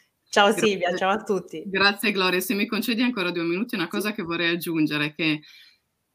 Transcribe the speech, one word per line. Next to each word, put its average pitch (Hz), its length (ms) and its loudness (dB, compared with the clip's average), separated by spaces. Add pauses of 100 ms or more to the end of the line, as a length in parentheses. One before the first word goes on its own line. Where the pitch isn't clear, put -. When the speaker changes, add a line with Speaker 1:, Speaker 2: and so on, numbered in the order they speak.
(280)
Speaker 1:
Ciao 202 200 6
Speaker 2:
Grazie. 220 200 4
Speaker 1:
Silvia, 175 300 2
ciao 190 140 2
a 214 100 0
tutti. 180 460 -4
Speaker 2:
Grazie 202 440 2
Gloria, 185 280 0
se 185 160 -2
mi 202 100 0
concedi 220 380 -2
ancora 240 260 0
due 170 140 -4
minuti, 180 320 -4
una 180 80 -2
Speaker 1:
Sì. 170 80 -4
Speaker 2:
cosa 202 200 -2
che 208 120 -8
vorrei 170 320 -2
aggiungere, 151 580 -2
che 156 280 0 (720)